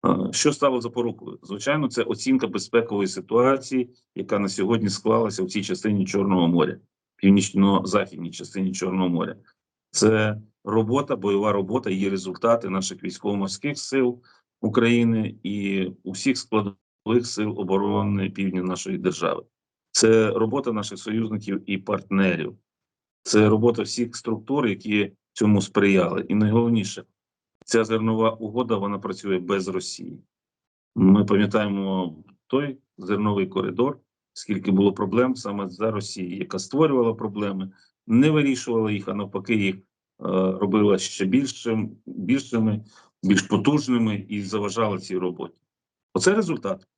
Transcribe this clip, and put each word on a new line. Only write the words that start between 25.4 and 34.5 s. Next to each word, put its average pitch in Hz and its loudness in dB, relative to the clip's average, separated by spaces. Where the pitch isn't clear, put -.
сприяли. 95 2
І 98 0
найголовніше, 107 2
ця 113 2
зернова 110 2
угода, 113 -4
вона 101 -4
працює 98 -4
без 92 -2
Росії. - -8
Ми 98 8
пам'ятаємо 98 0
той 139 -2
зерновий 101 0
коридор, 95 -2
скільки - -4